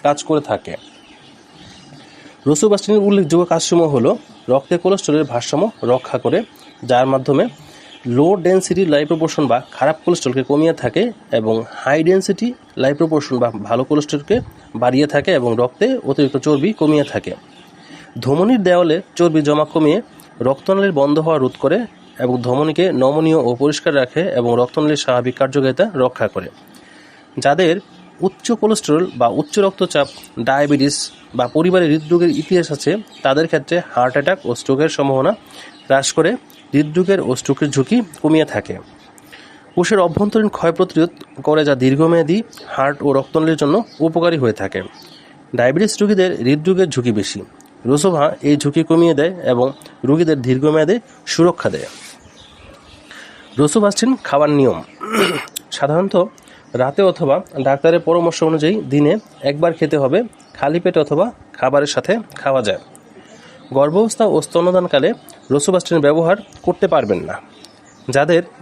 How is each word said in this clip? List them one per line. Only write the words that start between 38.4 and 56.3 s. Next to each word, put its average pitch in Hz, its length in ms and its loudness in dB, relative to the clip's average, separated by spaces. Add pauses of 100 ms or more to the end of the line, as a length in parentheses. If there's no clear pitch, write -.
থাকে। 104 300 -8 (1000)
কোষের 185 240 0
অভ্যন্তরীণ 208 480 0
ক্ষয় 170 240 -2
প্রতিরোধ 170 380 0 (340)
করে, 156 220 2
যা 143 100 2
দীর্ঘমেয়াদী 156 600 2 (300)
হার্ট 139 340 -2
ও 143 120 2
রক্তনালীর 160 440 0
জন্য 147 180 0 (240)
উপকারী 165 380 0
হয়ে 120 160 0
থাকে। 98 260 -8 (760)
ডায়াবেটিস 139 460 2
রোগীদের 190 300 2 (140)
হৃদরোগের 170 440 2
ঝুঁকি 123 220 0
বেশি। 101 300 -4 (440)
রসুভা 147 400 2 (160)
এই 147 160 2
ঝুঁকি 147 260 0
কমিয়ে 165 300 4
দেয় 156 200 0 (100)
এবং 127 240 2 (380)
রোগীদের 156 360 2
দীর্ঘমেয়াদে 147 540 2 (300)
সুরক্ষা 165 440 0
দেয়। 76 180 -8 (1700)
রসুভাস্টিন 202 640 2
খাওয়ার 147 260 2
নিয়ম। 135 280 2 (500)
<clears throat> - 500 -10
সাধারণত 165 380 0 (580)